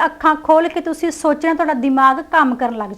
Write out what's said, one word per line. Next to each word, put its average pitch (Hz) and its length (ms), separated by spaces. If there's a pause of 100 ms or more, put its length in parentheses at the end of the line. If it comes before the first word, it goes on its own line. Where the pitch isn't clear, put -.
ਅੱਖਾਂ 311 380
ਖੋਲ੍ਹ 320 260
ਕੇ 339 120
ਤੁਸੀਂ 320 300
ਸੋਚਣਾ, 311 440
ਤੁਹਾਡਾ 311 220
ਦਿਮਾਗ 269 440 (120)
ਕੰਮ 294 240
ਕਰਨ 233 200
ਲੱਗ 208 220